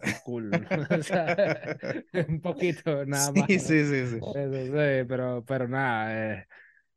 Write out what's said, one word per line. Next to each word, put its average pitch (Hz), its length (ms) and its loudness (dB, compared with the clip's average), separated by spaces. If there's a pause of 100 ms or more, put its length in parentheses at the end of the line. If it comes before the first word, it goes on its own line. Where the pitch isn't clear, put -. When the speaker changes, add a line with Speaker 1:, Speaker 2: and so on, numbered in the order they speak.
(240)
Speaker 1:
cool, 117 260 -6
¿no? 170 100 2
<laughs> 160 400 0
O - 20 -6
sea, 175 240 0
Speaker 2:
<laughs> 170 1000 -2
Speaker 1:
un 156 120 -2
poquito, 160 680 -2
nada 139 280 0
Speaker 2:
Sí, 190 60 6
Speaker 1:
más, 185 100 2
¿no? 190 80 6
Speaker 2:
sí, - 0 -
sí, 143 480 4
sí. 120 120 -4
Speaker 1:
Eso, - 160 -6
sí, 135 720 0
pero, 123 360 -2
pero 127 220 -2
nada, 110 680 0
eh, 95 120 -12 (500)